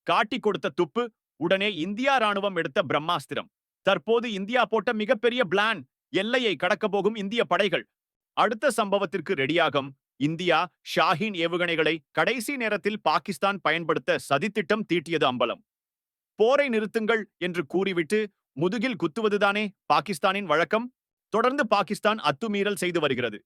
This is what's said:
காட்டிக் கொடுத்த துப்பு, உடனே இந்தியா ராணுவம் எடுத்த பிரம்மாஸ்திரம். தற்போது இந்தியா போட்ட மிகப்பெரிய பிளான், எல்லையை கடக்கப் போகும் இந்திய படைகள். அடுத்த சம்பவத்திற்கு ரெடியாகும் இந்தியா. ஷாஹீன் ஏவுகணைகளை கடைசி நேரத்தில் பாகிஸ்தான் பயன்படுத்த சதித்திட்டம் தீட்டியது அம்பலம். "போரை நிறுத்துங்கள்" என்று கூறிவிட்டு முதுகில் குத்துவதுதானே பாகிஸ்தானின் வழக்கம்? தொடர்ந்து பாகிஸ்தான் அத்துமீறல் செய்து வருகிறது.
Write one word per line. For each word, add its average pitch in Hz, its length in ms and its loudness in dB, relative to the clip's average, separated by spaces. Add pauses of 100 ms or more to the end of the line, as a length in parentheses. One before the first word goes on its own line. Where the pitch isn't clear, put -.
காட்டிக் 214 400 0
கொடுத்த 196 280 -2
துப்பு, 175 340 -2 (320)
உடனே 190 400 0
இந்தியா 220 440 0
ராணுவம் 202 360 0
எடுத்த 165 280 -2
பிரம்மாஸ்திரம். 147 680 -4 (320)
தற்போது 220 500 0
இந்தியா 208 340 0
போட்ட 226 280 -2
மிகப்பெரிய 233 560 0
பிளான், 202 320 0 (320)
எல்லையை 214 420 0
கடக்கப் 180 360 0
போகும் 202 240 -2
இந்திய 208 280 -2
படைகள். 175 420 2 (480)
அடுத்த 220 440 2
சம்பவத்திற்கு 196 560 -2
ரெடியாகும் 143 560 0 (260)
இந்தியா. 165 560 0 (240)
ஷாஹீன் 175 500 2
ஏவுகணைகளை 165 520 0 (140)
கடைசி 233 460 -2
நேரத்தில் 214 440 -4
பாகிஸ்தான் 185 600 -2
பயன்படுத்த 160 560 0 (120)
சதித்திட்டம் 208 560 0
தீட்டியது 156 460 0
அம்பலம். 117 320 -2 (720)
"போரை 269 340 4
நிறுத்துங்கள்" 220 540 0 (140)
என்று 175 280 -4
கூறிவிட்டு 185 540 0 (380)
முதுகில் 202 460 -2
குத்துவதுதானே 208 680 0 (160)
பாகிஸ்தானின் 190 680 0
வழக்கம்? 214 400 0 (340)
தொடர்ந்து 254 400 2
பாகிஸ்தான் 208 520 0
அத்துமீறல் 202 640 -2
செய்து 170 160 0
வருகிறது. 139 460 -2